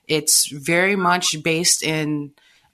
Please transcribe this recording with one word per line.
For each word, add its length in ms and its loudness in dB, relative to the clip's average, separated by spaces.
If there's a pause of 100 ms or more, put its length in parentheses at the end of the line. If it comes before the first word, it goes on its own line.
it's 440 0
very 460 0
much 460 0
based 400 2
in 500 -4 (420)